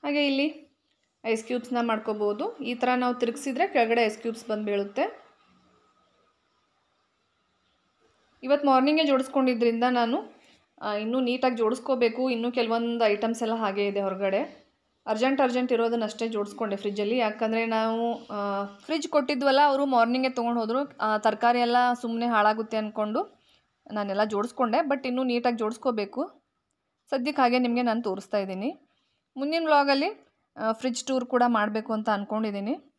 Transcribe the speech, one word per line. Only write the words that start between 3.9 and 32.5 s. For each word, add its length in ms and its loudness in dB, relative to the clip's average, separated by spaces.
ಐಸ್ 160 2
ಕ್ಯೂಬ್ಸ್ 300 -8
ಬಂದು 180 -4
ಬೀಳುತ್ತೆ. 640 -4
ಇವತ್ತು 240 4
ಮಾರ್ನಿಂಗೇ 360 6
ಜೋಡಿಸ್ಕೊಂಡಿದ್ರಿಂದ 840 2
ನಾನು, 500 -2
ಆ, 120 -6
ಇನ್ನೂ 260 -2
ನೀಟಾಗಿ 360 0
ಜೋಡಿಸ್ಕೋಬೇಕು. 760 0
ಇನ್ನೂ 220 -2
ಕೆಲವೊಂದು 540 0
ಐಟಮ್ಸ್ 360 0
ಎಲ್ಲ 120 -2
ಹಾಗೆ 340 -2
ಇದೆ 140 -2
ಹೊರಗಡೆ. 680 -4
ಅರ್ಜೆಂಟ್, 360 0
ಅರ್ಜೆಂಟ್ 300 0
ಇರೋದನ್ನಷ್ಟೇ 560 -2
ಜೋಡಿಸ್ಕೊಂಡೆ 480 -4
ಫ್ರಿಜ್ಜಲ್ಲಿ. 420 -2
ಯಾಕಂದ್ರೆ 480 0
ನಾವು, 640 -2
ಆ, 380 -4
ಫ್ರಿಜ್ 420 -6
ಕೊಟ್ಟಿದ್ವಲ್ಲ, 580 2
ಅವರು 200 2
ಮಾರ್ನಿಂಗೇ 440 2
ತೊಗೊಂಡು 300 -2
ಹೋದ್ರು. 380 -2
ಆ, 200 0
ತರಕಾರಿ 420 2
ಎಲ್ಲ 160 2
ಸುಮ್ನೆ 260 -2
ಹಾಳಾಗುತ್ತೆ 500 2
ಅಂದ್ಕೊಂಡು 640 -4
ನಾನೆಲ್ಲ 320 -2
ಜೋಡಿಸ್ಕೊಂಡೆ. 540 -2
but 300 0
ಇನ್ನೂ 160 -2
ನೀಟಾಗಿ 340 0
ಜೋಡಿಸ್ಕೋಬೇಕು. 840 -4
ಸದ್ಯಕ್ಕೆ 320 0
ಹಾಗೆ 180 4
ನಿಮಗೆ 220 0
ನಾನು 200 0
ತೋರಿಸ್ತಾ 360 -4
ಇದ್ದೀನಿ. 420 -4
ಮುಂದಿನ 280 -2
ವ್ಲಾಗಲ್ಲಿ, 640 2
ಆ, 140 -2
ಫ್ರಿಜ್ 320 -4
ಟೂರ್ 220 -2
ಕೂಡ 220 4
ಮಾಡಬೇಕು 460 0
ಅಂತ 160 -2
ಅಂದ್ಕೊಂಡಿದ್ದೀನಿ. 680 -2